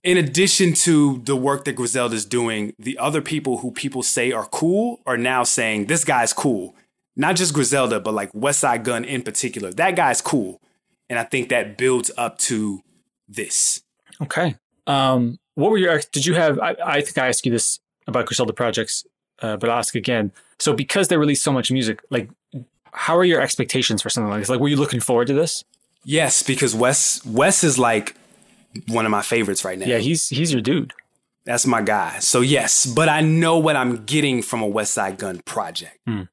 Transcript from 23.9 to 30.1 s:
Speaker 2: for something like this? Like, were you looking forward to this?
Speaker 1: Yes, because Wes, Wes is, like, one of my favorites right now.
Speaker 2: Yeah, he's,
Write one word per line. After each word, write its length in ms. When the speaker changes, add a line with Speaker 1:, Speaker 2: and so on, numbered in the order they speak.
Speaker 2:
for 80
something 200
like 100
this? 80
Like, 120
were 80
you 80
looking 240
forward 260
to 80
this? 300
Speaker 1:
Yes, 400
because 300
Wes, 500
Wes 400
is, 140
like, 360
one 180
of 40
my 120
favorites 420
right 140
now. 80
Speaker 2:
Yeah, 120
he's, 300